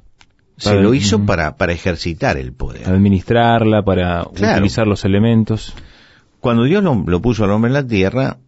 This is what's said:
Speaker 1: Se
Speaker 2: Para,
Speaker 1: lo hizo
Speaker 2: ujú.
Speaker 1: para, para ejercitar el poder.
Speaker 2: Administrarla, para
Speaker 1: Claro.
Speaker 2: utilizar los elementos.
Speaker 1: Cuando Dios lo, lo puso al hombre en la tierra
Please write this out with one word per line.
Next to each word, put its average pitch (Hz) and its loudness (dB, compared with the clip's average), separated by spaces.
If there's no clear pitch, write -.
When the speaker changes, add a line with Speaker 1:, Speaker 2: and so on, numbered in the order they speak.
Speaker 1:
Se 104 -4
Speaker 2:
Para, 101 4
Speaker 1:
lo 110 4
hizo 123 2
Speaker 2:
ujú. 104 0
Speaker 1:
para, 82 -2
para 85 -2
ejercitar 85 -4
el 64 -10
poder. 64 -10
Speaker 2:
Administrarla, 107 2
para 90 0
Speaker 1:
Claro. 98 0
Speaker 2:
utilizar 104 0
los 101 -2
elementos. 107 0
Speaker 1:
Cuando 117 0
Dios 190 2
lo, 127 0
lo 87 -2
puso 107 0
al 98 0
hombre 113 0
en 135 0
la 139 -2
tierra 117 -2